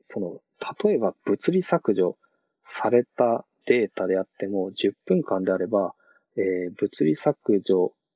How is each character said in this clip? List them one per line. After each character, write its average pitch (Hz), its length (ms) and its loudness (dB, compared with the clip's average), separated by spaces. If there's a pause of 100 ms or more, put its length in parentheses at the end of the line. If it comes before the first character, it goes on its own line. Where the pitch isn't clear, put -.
そ - 180 -10
の、 90 200 -8 (440)
例 208 120 2
え - 20 0
ば 107 160 -2 (100)
物 - 280 -2
理 185 100 0
削 - 320 0
除 92 240 0 (460)
さ - 260 -4
れ 120 140 4
た 117 400 0 (220)
デ 120 220 2
ー - 60 -10
タ 95 120 -4
で 95 120 0
あ 92 40 -2
っ - 40 -6 (120)
て 101 80 -6
も、 98 260 -4
十 - 220 -2 (120)
分 185 160 2
間 95 220 -2
で 95 80 2
あ 92 60 0
れ 90 80 -2
ば、 98 280 0 (420)
え 92 340 -2
ー、 95 60 -20
物 - 280 -2
理 156 120 2
削 113 480 0
除 92 280 2 (240)